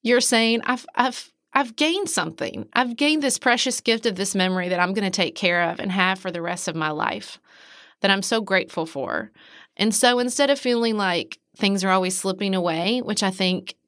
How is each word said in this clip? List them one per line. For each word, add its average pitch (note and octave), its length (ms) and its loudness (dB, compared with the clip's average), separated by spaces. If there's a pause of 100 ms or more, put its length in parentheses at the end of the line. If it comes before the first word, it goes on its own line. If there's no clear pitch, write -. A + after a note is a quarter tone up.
you're A#3+ 180 4
saying, A3+ 440 2
"I've, B3+ 300 -4
I've, - 380 -2 (200)
I've C4 240 0
gained F4 340 0
something. - 640 -6
I've A#3+ 240 0
gained D4+ 260 2
this C#4 160 0
precious B3 420 0
gift A3+ 260 0
of G3 100 0
this F#3+ 180 -4
memory F#3 340 0
that F3+ 120 -2
I'm F#3 120 2
gonna G3 180 0
take F#3 240 -2
care F3 360 2
of F3 100 -8
and F#3+ 120 -2
have F#3 260 2
for F#3 120 -8
the E3+ 120 -6
rest F3 260 -4
of E3 80 -4
my D#3 140 0
life, - 480 -4 (600)
that G3 100 2
I'm G3 120 2
so A3+ 180 0
grateful F#3 460 -2
for." C3+ 440 -6 (460)
And G#3+ 180 0
so B3 240 4
instead B3+ 320 0
of C#4 80 4
feeling A#3 380 0
like F3+ 420 -2 (180)
things G3 280 0
are F#3+ 60 0
always F#3 280 2
slipping F#3+ 360 -2
away, F3+ 460 0
which G#3+ 220 -2
I F#3+ 80 2
think F#3 440 -2 (140)